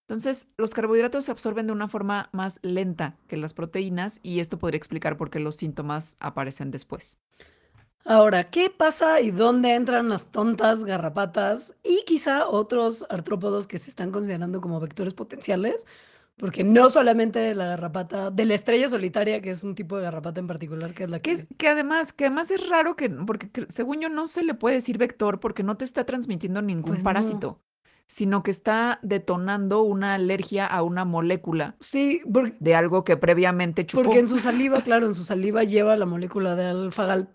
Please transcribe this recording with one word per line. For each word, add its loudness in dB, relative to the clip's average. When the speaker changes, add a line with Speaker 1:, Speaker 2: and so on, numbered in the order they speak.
Speaker 1:
Entonces, -6
los -2
carbohidratos 2
se -6
absorben -4
de -2
una -4
forma -4
más -6
lenta -4
que -8
las -8
proteínas -6
y -2
esto -6
podría -2
explicar -4
por -8
qué -6
los -4
síntomas -8
aparecen -8
después. -14
Speaker 2:
Ahora, 6
¿qué 0
pasa 4
y 2
dónde 4
entran 0
las -2
tontas 2
garrapatas -4
y 2
quizá 0
otros 0
artrópodos -4
que -10
se -12
están -6
considerando -4
como -4
vectores -6
potenciales? -4
Porque -4
no 10
solamente 4
la -2
garrapata, -6
de 0
la 4
estrella 2
solitaria, 0
que -8
es -8
un -6
tipo -8
de -4
garrapata -6
en -8
particular, -8
que -8
es -8
la -6
Speaker 1:
Que -4
es, -4
Speaker 2:
que -20
Speaker 1:
que 0
además, 0
que -2
además -2
es -2
raro 2
que, -4
porque -6
cre-, -8
según -4
yo -4
no -4
se -4
le 0
puede 0
decir -2
vector -2
porque -4
no -2
te -6
está -4
transmitiendo -4
ningún -2
Speaker 2:
Pues 0
no. -4
Speaker 1:
parásito, -2
sino 0
que 0
está 0
detonando 0
una 0
alergia 0
a 0
una -2
molécula -2
Speaker 2:
Sí, 0
por-, 2
Speaker 1:
de 6
algo 4
que 4
previamente 2
chupó. 2
Speaker 2:
porque 8
en 4
su 0
saliva, 2
claro, 4
en 0
su -8
saliva 0
lleva 4
la 0
molécula -2
de -2
alfagal -2